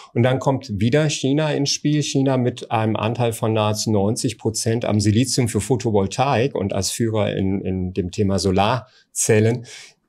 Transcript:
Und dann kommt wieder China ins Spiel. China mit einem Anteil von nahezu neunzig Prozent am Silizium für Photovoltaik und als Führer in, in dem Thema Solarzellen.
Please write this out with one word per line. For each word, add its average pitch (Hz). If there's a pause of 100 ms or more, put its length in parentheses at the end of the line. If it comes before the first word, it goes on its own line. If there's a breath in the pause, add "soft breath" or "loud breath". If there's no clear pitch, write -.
(140 loud breath)
Und 120
dann 127
kommt 117
wieder 147
China 147
ins 139
Spiel. 151
China 135
mit 123
einem 110
Anteil 117
von 113
nahezu 107
neunzig 104
Prozent 113
am 104
Silizium 110
für 107
Photovoltaik 120
und -
als 98
Führer 107
in, 98
in 92
dem 90
Thema 98
Solarzellen. 110 (420 loud breath)